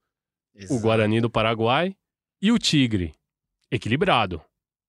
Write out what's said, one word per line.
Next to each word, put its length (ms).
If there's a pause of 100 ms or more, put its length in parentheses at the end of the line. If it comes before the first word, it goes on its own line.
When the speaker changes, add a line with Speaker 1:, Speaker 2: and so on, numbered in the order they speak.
(560)
Speaker 1:
Exato. 200
Speaker 2:
O 60
Guarani 380
do 100
Paraguai. 640 (480)
E 120
o 40
Tigre. 560 (560)
Equilibrado. 720 (480)